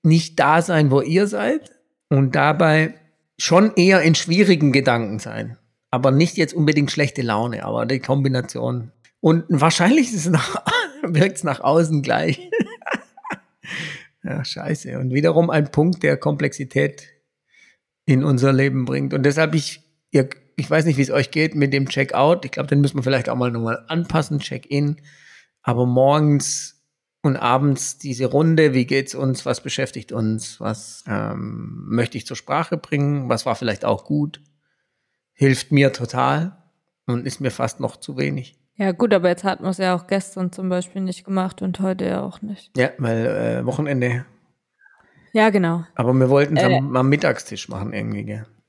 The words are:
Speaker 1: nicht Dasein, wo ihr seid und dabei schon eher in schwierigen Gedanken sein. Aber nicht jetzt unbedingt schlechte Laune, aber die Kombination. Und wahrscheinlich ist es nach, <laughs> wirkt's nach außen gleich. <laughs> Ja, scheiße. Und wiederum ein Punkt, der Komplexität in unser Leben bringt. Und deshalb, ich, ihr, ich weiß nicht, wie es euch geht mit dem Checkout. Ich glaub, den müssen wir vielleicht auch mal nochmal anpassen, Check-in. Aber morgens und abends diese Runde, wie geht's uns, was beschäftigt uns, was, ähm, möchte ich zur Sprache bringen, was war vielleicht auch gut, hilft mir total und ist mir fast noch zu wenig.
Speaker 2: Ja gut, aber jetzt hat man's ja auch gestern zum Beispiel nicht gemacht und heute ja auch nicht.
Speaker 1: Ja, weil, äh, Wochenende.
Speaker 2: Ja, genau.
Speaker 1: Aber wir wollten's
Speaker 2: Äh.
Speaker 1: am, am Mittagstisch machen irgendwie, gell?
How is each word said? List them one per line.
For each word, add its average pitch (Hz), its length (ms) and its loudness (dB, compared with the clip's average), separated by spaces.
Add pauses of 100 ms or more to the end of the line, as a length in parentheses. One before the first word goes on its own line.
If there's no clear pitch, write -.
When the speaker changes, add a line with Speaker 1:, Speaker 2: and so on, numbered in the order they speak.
Speaker 1:
nicht 160 360 2
Dasein, 156 520 4
wo 135 100 4
ihr 165 260 2
seid 214 440 -4 (380)
und 135 260 2
dabei 156 580 2 (480)
schon 202 340 4
eher 185 260 6
in 160 140 6
schwierigen 170 560 2
Gedanken 117 460 0
sein. 110 400 -10 (340)
Aber 131 200 2
nicht 156 260 2
jetzt 156 160 -2
unbedingt 147 380 0
schlechte 143 300 -2
Laune, 113 440 -2
aber 117 200 -4
die 127 140 -2
Kombination. 127 920 -2 (300)
Und 165 280 4
wahrscheinlich 180 640 4
ist 160 140 -4
es - 20 0
nach, - 340 -2 (200)
<laughs> 294 200 -10
wirkt's 175 400 0
nach 143 180 -2
außen 156 420 2
gleich. 156 520 -2
<laughs> 466 40 0 (1600)
Ja, 143 200 -6
scheiße. 127 560 -8
Und 127 140 -4
wiederum 160 360 2
ein 151 220 0
Punkt, 165 320 2
der 143 140 2
Komplexität 143 920 -4 (960)
in 135 180 4
unser 135 280 2
Leben 131 340 0
bringt. 135 280 -4
Und 139 100 -2
deshalb, 151 320 2
ich, - 260 -4 (300)
ihr, 131 160 4 (300)
ich - 120 -6
weiß 156 160 2
nicht, 147 120 2
wie 139 60 2
es 131 80 0
euch 135 200 0
geht 156 240 0
mit 139 180 2
dem 135 140 0
Checkout. 139 560 2
Ich 131 80 -10
glaub, 143 160 -6
den 143 140 4
müssen 139 160 0
wir 127 60 -4
vielleicht 131 260 0
auch 123 80 -2
mal 123 140 0
nochmal 117 360 -4
anpassen, 160 520 -2
Check-in. 143 580 -4 (640)
Aber 123 240 0
morgens 139 920 2 (420)
und 135 140 2
abends 131 640 0
diese 131 300 -4
Runde, 156 460 4
wie 127 120 2
geht's 135 280 -2
uns, 131 320 -4
was 131 160 -2
beschäftigt 123 520 -8
uns, 110 480 -4
was, - 460 -10
ähm, 107 800 -8
möchte 117 280 -2
ich - 80 -10
zur 127 120 -12
Sprache 156 400 -4
bringen, 143 500 -2
was 120 180 -2
war 117 100 -2
vielleicht 110 280 -6
auch 110 220 -2
gut, 147 360 -4 (920)
hilft 135 400 2
mir 139 180 4
total 135 640 -2 (520)
und 123 200 -4
ist - 140 -10
mir 131 100 -2
fast 123 300 -6
noch - 160 -6
zu 135 200 -12
wenig. 135 400 -6 (180)
Speaker 2:
Ja 196 180 -2
gut, 214 200 2
aber 180 140 2
jetzt 180 160 0
hat 190 160 -4
man's 185 200 -4
ja 185 160 0
auch 175 120 -8
gestern 190 460 -4
zum 190 160 -6
Beispiel 180 320 -4
nicht 185 240 -8
gemacht 185 360 -4
und 190 200 -4
heute 190 240 -2
ja 180 160 -4
auch - 200 -12
nicht. 208 360 -14
Speaker 1:
Ja, 127 220 2
weil, 113 260 -2
äh, 117 400 -2
Wochenende. 127 600 -2 (1080)
Speaker 2:
Ja, 220 160 4
genau. 175 340 2 (120)
Speaker 1:
Aber 123 180 2
wir 131 160 4
wollten's 143 320 4
Speaker 2:
Äh. - 160 4
Speaker 1:
am, 131 180 -2
am 131 140 2
Mittagstisch - 580 -2
machen 101 240 -10
irgendwie, 107 320 -8
gell? 110 220 -10 (240)